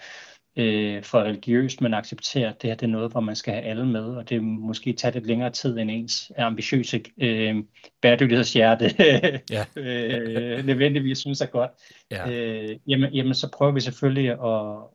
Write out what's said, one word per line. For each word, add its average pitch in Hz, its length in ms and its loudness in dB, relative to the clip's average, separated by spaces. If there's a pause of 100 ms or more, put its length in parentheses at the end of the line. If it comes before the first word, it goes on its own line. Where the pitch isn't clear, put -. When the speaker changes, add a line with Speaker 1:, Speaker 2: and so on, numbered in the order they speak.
(560)
Speaker 1:
øh, 107 460 0
for 117 180 2
religiøst, 117 600 0
men 117 140 0
accepterer, 110 560 -4
at - 120 -14
det 117 80 -2
her, 113 40 -2
det 117 120 -4
er 113 40 2
noget, 113 220 -2
hvor 120 80 -2
man 110 160 -4
skal - 180 -6
have 107 100 -6
alle 113 220 -4
med, 110 180 -2
og 117 240 -10
det 123 80 -2
er 113 40 0
måske 110 520 -4
tage 120 220 -2
lidt 110 120 -6
længere 120 240 0
tid, 120 280 -4
end 110 120 -2
ens 113 480 -6
ambitiøse, 117 640 -2 (160)
øh, 110 380 0 (460)
bæredygtighedshjerte, 117 920 6
<laughs> 143 460 6 (100)
Speaker 2:
Ja. 107 140 -2 (120)
Speaker 1:
øh, 120 920 -4
nødvendigvis 135 520 2
synes 139 220 -4
er 143 60 -2
godt. 123 240 -2 (400)
Speaker 2:
Ja. 98 200 -6
Speaker 1:
Øh, 113 460 -6 (120)
jamen, 135 260 2
jamen, 131 200 0
så 143 180 -4
prøver 143 200 2
vi 139 80 0
selvfølgelig 135 500 0
at, 110 460 -4 (180)